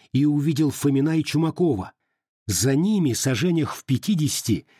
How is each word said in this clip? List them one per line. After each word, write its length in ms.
и 120
увидел 440
Фомина 480
и 60
Чумакова. 720
За 300
ними, 380
саженях 600
в 100
пятидесяти, 800